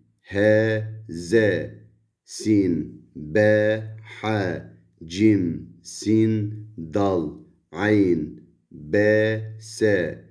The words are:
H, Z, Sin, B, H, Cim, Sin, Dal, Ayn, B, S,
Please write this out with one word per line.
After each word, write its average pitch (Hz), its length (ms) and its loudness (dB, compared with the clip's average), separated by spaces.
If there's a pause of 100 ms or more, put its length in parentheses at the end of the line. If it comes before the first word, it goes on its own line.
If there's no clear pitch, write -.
(220)
H, 107 600 2 (260)
Z, 85 240 -6 (920)
Sin, 95 760 -2 (140)
B, 76 240 -2 (840)
H, 101 420 -2 (420)
Cim, 92 640 2 (120)
Sin, 110 720 0 (240)
Dal, 85 540 -2 (400)
Ayn, 90 680 2 (320)
B, 107 880 0
S, 95 580 -2 (140)